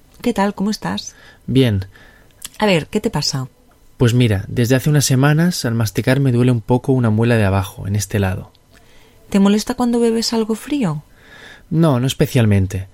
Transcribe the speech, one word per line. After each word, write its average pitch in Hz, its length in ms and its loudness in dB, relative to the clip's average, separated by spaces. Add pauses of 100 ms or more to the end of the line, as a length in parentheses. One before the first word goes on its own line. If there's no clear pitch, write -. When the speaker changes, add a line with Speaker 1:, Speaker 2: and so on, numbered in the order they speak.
(200)
Speaker 1:
¿Qué 240 140 -2
tal? 196 180 -2
¿Cómo 196 160 -4
estás? 202 460 -8 (320)
Speaker 2:
Bien. 120 400 2 (720)
Speaker 1:
A 214 80 0
ver, 170 220 0
¿qué 214 120 -4
te - 80 -2
pasa? 139 380 -4 (500)
Speaker 2:
Pues 120 180 2
mira, 107 340 2
desde 117 260 0
hace 131 160 0
unas 151 140 4
semanas 151 600 2
al 117 120 -2
masticar 117 420 0
me 135 140 2
duele 123 180 2
un 120 100 0
poco 127 320 0
una 123 160 2
muela 117 280 2
de 110 80 2
abajo, 95 420 -2
en 101 80 -4
este 104 240 -4
lado. 95 320 -4 (800)
Speaker 1:
¿Te 202 100 0
molesta 202 360 2
cuando 240 260 0
bebes 226 320 0
algo 220 240 -2
frío? 190 480 -4 (680)
Speaker 2:
No, 156 300 2
no 127 80 0
especialmente. 101 840 0